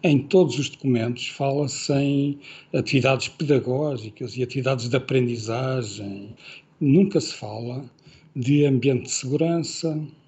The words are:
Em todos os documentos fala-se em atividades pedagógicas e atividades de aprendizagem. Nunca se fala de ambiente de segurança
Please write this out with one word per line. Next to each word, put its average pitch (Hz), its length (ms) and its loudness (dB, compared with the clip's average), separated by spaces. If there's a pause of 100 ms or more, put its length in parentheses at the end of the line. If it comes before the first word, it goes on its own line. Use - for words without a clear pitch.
Em 151 160 6
todos 147 400 4
os 139 120 -2
documentos 120 580 -2
fala-se 139 640 -2
em 139 460 2 (340)
atividades 131 560 2
pedagógicas 127 1080 -2
e 127 60 -2
atividades 123 460 -2
de 127 80 0
aprendizagem. 113 1400 -2 (460)
Nunca 170 400 6
se - 140 -8
fala 120 540 -10 (460)
de 143 300 4
ambiente 131 400 2
de 123 80 -12
segurança 160 880 -2 (280)